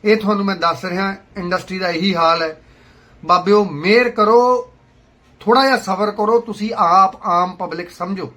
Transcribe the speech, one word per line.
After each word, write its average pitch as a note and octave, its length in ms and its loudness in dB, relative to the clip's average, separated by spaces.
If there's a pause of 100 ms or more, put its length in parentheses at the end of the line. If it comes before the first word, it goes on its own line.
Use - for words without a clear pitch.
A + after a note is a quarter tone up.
ਇਹ G#3+ 120 4
ਤੁਹਾਨੂੰ G3+ 300 0
ਮੈਂ F#3+ 100 -2
ਦੱਸ E3+ 280 -2
ਰਿਹਾ, F#3+ 300 -4 (220)
ਇੰਡਸਟਰੀ F#3 420 -6
ਦਾ F#3 100 -2
ਇਹੀ F3 260 -2
ਹਾਲ E3 280 2
ਹੈ। D#3+ 180 -6 (640)
ਬਾਬਿਓ, F3+ 400 4
ਮਿਹਰ F#3+ 440 2
ਕਰੋ, A#3+ 640 2 (680)
ਥੋੜ੍ਹਾ B3+ 240 2
ਜਿਹਾ C4 120 2
ਸਬਰ G3+ 340 -4
ਕਰੋ, G#3+ 300 0
ਤੁਸੀਂ A3 360 -8
ਆਪ F#3+ 500 2
ਆਮ F3+ 300 -2
ਪਬਲਿਕ F3 340 -10
ਸਮਝੋ। F3+ 460 -10